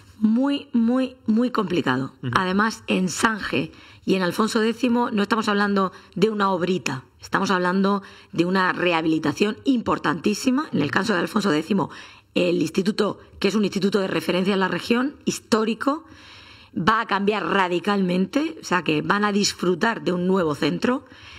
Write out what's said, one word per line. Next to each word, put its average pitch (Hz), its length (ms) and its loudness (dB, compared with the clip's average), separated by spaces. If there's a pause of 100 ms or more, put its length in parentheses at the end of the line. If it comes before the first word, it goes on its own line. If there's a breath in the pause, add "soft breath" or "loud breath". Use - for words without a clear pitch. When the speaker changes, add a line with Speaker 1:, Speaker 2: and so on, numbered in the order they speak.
(180 loud breath)
Speaker 1:
Muy, 254 560 0
muy, 254 420 0 (100)
muy 233 240 2
complicado. 143 640 0 (100)
Speaker 2:
Ujú. 127 120 -4
Speaker 1:
Además, 196 520 0
en 185 220 0
Sange 180 640 -2 (320 loud breath)
y 190 120 2
en 185 60 0
Alfonso 214 400 0
X 226 280 0
no 233 320 0
estamos 220 260 0
hablando 202 440 0 (220 loud breath)
de 190 140 4
una 202 220 0
obrita, 170 540 -2 (180)
estamos 185 280 -2
hablando 190 520 2 (300 loud breath)
de 160 120 0
una 185 300 2
rehabilitación 165 880 0
importantísima. 220 1080 0
En - 100 0
el 147 80 0
caso 196 240 0
de 175 60 2
Alfonso 196 340 0
X, 156 200 0 (600 loud breath)
el 180 260 2
instituto, 190 580 -2 (200 loud breath)
que 202 100 0
es 190 60 0
un 208 100 2
instituto 190 360 0
de 190 80 -2
referencia 175 440 0
en 190 80 0
la 185 80 0
región, 233 460 -2 (100)
histórico, 220 800 -2 (720 loud breath)
va 220 240 2
a 220 60 -4
cambiar 196 400 0
radicalmente, 190 1120 0
o - 40 -20
sea 180 180 2
que 151 200 0
van 202 220 0
a 208 60 2
disfrutar 196 720 0
de 160 100 -2
un 180 140 -2
nuevo 180 300 2
centro, 175 480 -2 (340 loud breath)